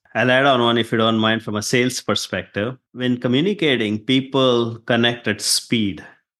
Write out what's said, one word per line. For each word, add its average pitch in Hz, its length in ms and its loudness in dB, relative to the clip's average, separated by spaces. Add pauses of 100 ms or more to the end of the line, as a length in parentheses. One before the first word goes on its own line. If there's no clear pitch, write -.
(140)
I'll 117 160 2
add 131 160 4
on 131 160 4
one, 117 160 2
if 110 140 -2
you 123 60 0
don't 113 200 2
mind, 110 240 0
from 107 140 -8
a 107 60 -4
sales 127 380 0
perspective. 110 800 -6 (140)
When 123 280 -2
communicating, 127 760 0
people 127 880 0
connect 120 420 0
at 107 140 -4
speed, - 640 -2 (340)